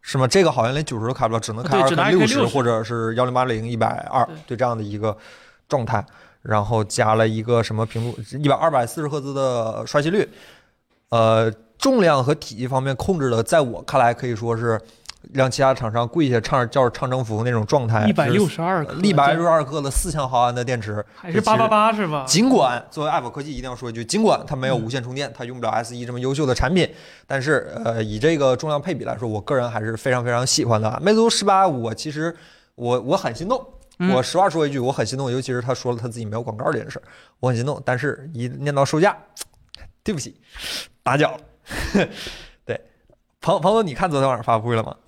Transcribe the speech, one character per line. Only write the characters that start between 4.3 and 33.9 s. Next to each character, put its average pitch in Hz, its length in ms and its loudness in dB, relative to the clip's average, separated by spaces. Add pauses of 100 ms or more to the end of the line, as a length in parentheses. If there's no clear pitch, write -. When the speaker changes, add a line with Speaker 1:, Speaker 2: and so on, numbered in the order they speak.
Speaker 1:
对 120 80 -6
这 123 60 0
样 120 140 0
的 107 60 -6
一 104 140 -8
个 107 200 -2 (500)
状 123 180 0
态。 117 200 -2 (380)
然 107 200 0
后 110 200 0
加 110 320 2
了 113 100 4
一 110 160 -2
个 117 220 2
什 110 100 -4
么 110 120 0
屏 113 160 -6
幕， 117 120 -4 (200)
一 143 160 0
百， 135 40 6
二 147 160 2
百 127 160 2
四 160 160 -8
十 151 60 -4
赫 147 120 -4
兹 139 140 -8
的 117 540 -2
刷 147 140 2
新 160 100 0
率， 202 160 2 (800)
呃， 113 420 4 (280)
重 262 240 2
量 151 200 6
和 143 140 2
体 - 200 -16
积 123 120 -6
方 131 160 0
面 135 140 -2
控 190 200 -2
制 135 120 0
的， 117 120 2
在 156 200 2
我 113 220 -4
看 - 140 -2
来 120 160 6
可 127 140 -6
以 120 80 -4
说 117 200 -2
是 113 220 0 (540)
让 131 180 2
其 139 120 -2
他 135 120 6
厂 117 160 -2
商 117 160 0
跪 143 240 0
下 117 120 2
唱， 123 280 0
叫 131 200 4
唱 131 200 -6
征 127 140 -2
服 110 220 -2
那 123 60 0
种 110 140 0
状 131 220 2
态。 107 220 2
Speaker 2:
一 - 20 4
百 151 160 2
六 196 180 4
十 - 160 -4
二 175 220 0
克。 131 180 -8
Speaker 1:
一 202 120 4
百 143 180 6
六 165 100 0
十 175 60 2
二 160 160 4
克 143 160 -4
的 139 100 -2
四 165 220 -4
千 156 160 -4
毫 123 140 2
安 120 120 4
的 123 120 -2
电 120 160 -2
池。 104 200 -6 (140)
Speaker 2:
还 175 160 -12
是 185 80 2
八 214 160 4
八 226 100 4
八 214 280 4
是 208 120 -2
吧？ 147 220 -2
Speaker 1:
尽 190 220 4
管 131 420 2
作 151 140 -6
为 156 40 0
Apple 131 220 -2
科 147 100 -10
技 143 140 -10
一 117 60 -8
定 127 80 -10
要 123 40 -8
说 120 160 -10
一 113 40 -10
句， 117 100 -8
尽 196 180 -2
管 170 240 4
它 151 80 -8
没 131 140 -4
有 131 80 2
无 113 140 -4
线 127 120 -4
充 127 140 -10
电， 139 140 -6
Speaker 2:
嗯。 123 40 -16
Speaker 1:
它 120 120 -10
用 123 160 -12
不 113 40 -4
了 110 60 0
S 117 240 -4
E 120 100 -8
这 123 60 -10
么 123 80 -8
优 131 140 -2
秀 147 120 0
的 127 80 2
产 135 200 0
品， 170 160 2 (360)
但 135 160 -4
是， 131 300 0 (140)
呃， 113 180 -2
以 107 160 -6
这 156 180 2
个 131 200 4
重 156 120 -6
量 147 120 0
配 147 120 -6
比 117 120 -8
来 117 120 -6
说， 117 120 -6
我 107 100 -4
个 139 160 -4
人 120 160 0
还 113 80 -6
是 110 160 -4
非 131 160 -2
常 123 140 0
非 123 40 -2
常 120 160 0
喜 - 200 0
欢 110 160 2
的。 107 200 -2
魅 202 120 2
族 226 160 4
十 208 160 0
八， 196 200 6
我 117 280 -2
其 151 180 -10
实， 165 240 -4 (400)
我， 120 240 -2
我 127 160 -2
很 120 180 -4
心 151 140 -10
动。 254 180 -2 (340)